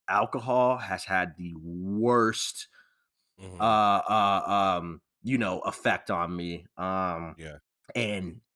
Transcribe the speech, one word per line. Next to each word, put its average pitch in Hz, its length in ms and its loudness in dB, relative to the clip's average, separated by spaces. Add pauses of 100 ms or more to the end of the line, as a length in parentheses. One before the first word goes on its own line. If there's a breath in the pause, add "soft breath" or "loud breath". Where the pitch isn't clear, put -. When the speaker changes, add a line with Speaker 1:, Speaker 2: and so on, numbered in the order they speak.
Speaker 1:
alcohol 123 680 2
has 95 280 -6
had 90 320 -2
the 87 200 -10
worst, 104 1080 0 (760 soft breath)
Speaker 2:
Mm-hmm. 92 180 -12
Speaker 1:
uh, 104 60 0
uh, 101 1120 4
um, 85 240 -8 (220)
you 123 160 0
know, 95 220 0
effect - 500 -2
on 87 240 0
me. 87 320 -6 (100)
Um, 90 640 -4
Speaker 2:
Yeah. 78 160 -14 (400)
Speaker 1:
and 101 460 -4 (140)